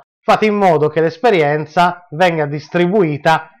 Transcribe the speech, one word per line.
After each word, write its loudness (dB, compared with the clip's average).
fate 0
in 0
modo 2
che -4
l'esperienza 0
venga -2
distribuita -2